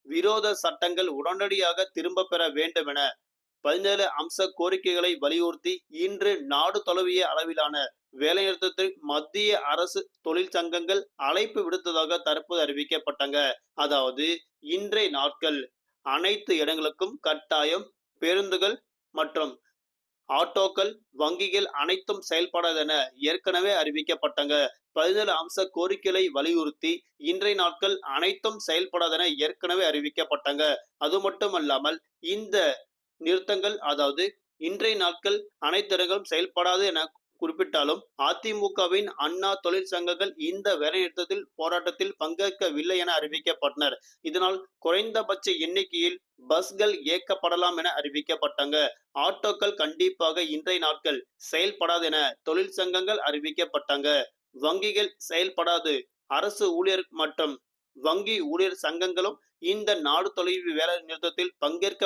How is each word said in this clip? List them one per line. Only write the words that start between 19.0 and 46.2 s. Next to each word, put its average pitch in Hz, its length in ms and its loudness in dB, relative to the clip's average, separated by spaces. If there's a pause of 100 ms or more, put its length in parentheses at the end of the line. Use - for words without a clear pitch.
மற்றும் 156 360 -2 (760)
ஆட்டோக்கள், 190 640 2 (260)
வங்கிகள் 180 560 0
அனைத்தும் 185 560 -2
செயல்படாது 170 540 0
என 156 100 0 (280)
ஏற்கனவே 175 520 0
அறிவிக்கப்பட்டாங்க. 151 840 0 (360)
பதினேழு 190 420 2
அம்ச 170 360 -2
கோரிக்கைகளை 190 580 0
வலியுறுத்தி 160 640 0 (320)
இன்றைய 190 320 0
நாட்கள் 190 440 0 (160)
அனைத்தும் 196 520 0
செயல்படாது 170 500 0
என 175 100 2 (100)
ஏற்கனவே 175 480 0
அறிவிக்கப்பட்டாங்க. 147 760 0 (340)
அது 160 220 2
மட்டுமல்லாமல், 165 800 0 (360)
இந்த 208 220 -2 (640)
நிறுத்தங்கள், 190 560 0
அதாவது 147 480 0 (360)
இன்றைய 202 340 0
நாட்கள் 190 420 0 (200)
அனைத்து 190 380 0
இடங்களும் 185 340 0
செயல்படாது 180 560 2
என 165 160 0 (400)
குறிப்பிட்டாலும், 160 580 0 (240)
அதிமுகவின் 196 920 0
அண்ணா 175 400 -2
தொழிற்சங்கங்கள் 180 840 -2
இந்த 185 400 -4
வேலைநிறுத்தத்தில் 180 640 -2 (120)
போராட்டத்தில் 180 640 -2
பங்கேற்கவில்லை 170 800 -2
என 175 200 0
அறிவிக்கப்பட்டனர். 151 800 -2 (260)
இதனால் 180 360 0 (220)
குறைந்தபட்ச 202 800 0
எண்ணிக்கையில் 175 580 -2 (320)